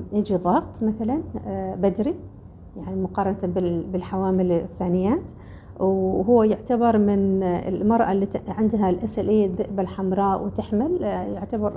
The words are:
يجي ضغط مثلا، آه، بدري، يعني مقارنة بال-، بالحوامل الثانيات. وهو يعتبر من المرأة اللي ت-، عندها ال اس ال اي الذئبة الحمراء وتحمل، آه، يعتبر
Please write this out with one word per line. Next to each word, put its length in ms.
يجي 240
ضغط 460
مثلا، 380
آه، 280
بدري، 400
يعني 260
مقارنة 400
بال-، 500
بالحوامل 600
الثانيات. 680
وهو 600
يعتبر 560
من 440
المرأة 720
اللي 140
ت-، 220
عندها 420
ال 140
اس 140
ال 100
اي 160
الذئبة 380
الحمراء 640
وتحمل، 600
آه، 180
يعتبر 540